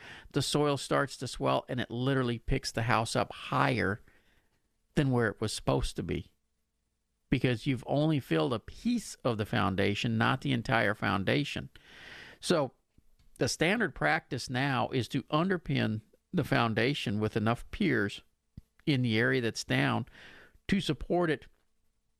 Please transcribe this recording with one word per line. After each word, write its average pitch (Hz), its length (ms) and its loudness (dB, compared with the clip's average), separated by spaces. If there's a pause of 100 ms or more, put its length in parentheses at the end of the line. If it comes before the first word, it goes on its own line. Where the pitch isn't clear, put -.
(340)
the 143 80 2
soil 147 360 2
starts 139 400 -2
to 127 100 -8
swell 135 400 0
and 127 120 -2
it - 100 -4
literally 123 480 0
picks - 340 -2
the 113 120 -2
house 110 320 2
up 110 180 0
higher 123 680 0 (920)
than 143 160 2
where 120 180 4
it - 140 -4
was 110 100 -2
supposed - 440 0
to - 80 -6
be, - 260 -6 (1040)
because 127 340 0
you've 131 220 -2
only 147 320 2
filled 156 340 0
a 110 60 -4
piece - 640 -6
of 117 160 0
the 104 60 -2
foundation, 101 720 0
not 120 220 2
the 139 100 -2
entire 117 420 0
foundation. 113 760 -2 (720)
So 151 340 0 (640)
the 131 80 0
standard 175 480 0
practice 151 560 -2
now 127 380 0
is 123 180 0
to - 160 -4
underpin 143 760 0 (300)
the 143 120 2
foundation 117 760 2
with 107 160 0
enough 113 360 0
piers 120 500 0 (640)
in 139 160 2
the 113 160 2
area 127 240 4
that's 110 220 -2
down 127 420 0 (640)
to 196 120 2
support 170 520 0
it - 160 -4 (720)